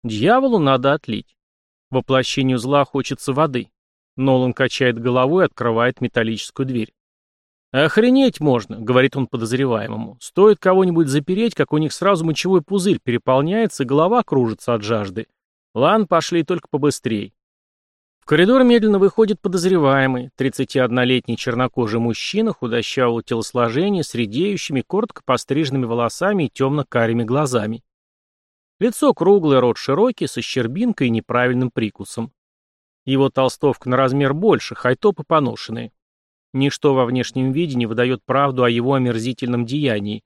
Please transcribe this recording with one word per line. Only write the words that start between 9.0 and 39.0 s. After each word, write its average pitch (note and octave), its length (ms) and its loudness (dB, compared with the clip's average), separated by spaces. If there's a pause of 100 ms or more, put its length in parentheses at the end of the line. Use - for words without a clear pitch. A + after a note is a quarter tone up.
он C3+ 120 -2
подозреваемому. A2+ 920 -4
«Стоит G3+ 400 4
кого-нибудь F3+ 480 2
запереть, F3+ 460 -2
как - 180 -2
у D3+ 60 0
них D#3 160 -2
сразу F3+ 320 0
мочевой F3 360 0
пузырь F#3 380 0
переполняется, C#3+ 840 0
голова E3 380 2
кружится A#2+ 500 -2
от A2+ 80 -2
жажды. G#2 460 -4 (480)
Ладно, F3 320 2
пошли, E3 360 0
только E3+ 240 -6
побыстрей». A#2 640 -4 (880)
В - 60 -20
коридор G3 380 4
медленно A3 360 4
выходит G3 400 2
подозреваемый, C#3 960 0
тридцатиоднолетний B2+ 1000 0
чернокожий A#2+ 600 -2
мужчина F3 540 -2
худощавого A#2 680 -2
телосложения B2 800 -2
с - 120 -10
редеющими, C3+ 680 -4
коротко - 420 -6
постриженными C3+ 640 -2
волосами B2 600 -2
и A2+ 40 -6
темно-карими B2 760 0
глазами. A#2 600 -2 (1000)
Лицо B3 320 2
круглое, D#3+ 480 4
рот A#2+ 160 2
широкий, F3+ 500 0
со - 140 -6
щербинкой C3+ 680 -2
и A#2+ 40 2
неправильным B2 580 0
прикусом. A2+ 640 -6 (720)
Его C3+ 240 2
толстовка C3 580 -2
на B2+ 80 0
размер C3+ 380 2
больше, D#3+ 420 0
хай-топы D#3+ 480 0
поношенные. A#2+ 680 -2 (640)
Ничто C#3 420 0
во C3 100 2
внешнем B2+ 460 -2
виде C#3+ 240 -4
не A#2+ 100 0
выдает B2 400 -2
правду C3 380 0
о A#2+ 60 2
его A#2+ 260 0
омерзительном B2 680 -2